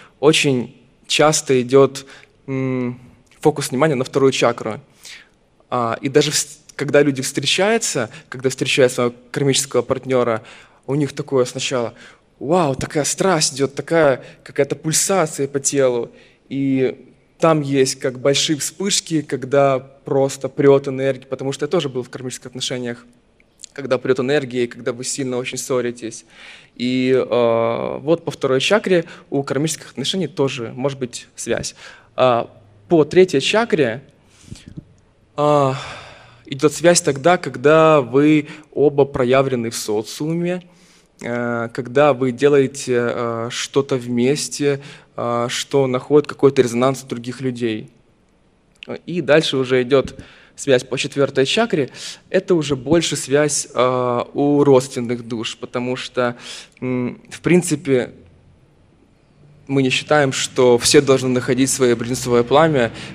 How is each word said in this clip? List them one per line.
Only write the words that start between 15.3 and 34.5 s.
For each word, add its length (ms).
по 140
телу». 500
И 460
там 240
есть 380
как 180
большие 400
вспышки, 640
когда 560
просто 680
прёт 400
энергия, 380
потому 260
что 140
я 20
тоже 200
был 140
в 80
кармических 360
отношениях, 600
когда 240
прёт 200
энергия, 460
и 20
когда 260
вы 120
сильно 340
очень 200
ссоритесь. 680
И, 400
э, 880
вот 220
по 60
второй 300
чакре 440
у 120
кармических 480
отношений 380
тоже 460
может 240
быть 380
связь. 380
А, 320
по 160
третьей 360
чакре, 640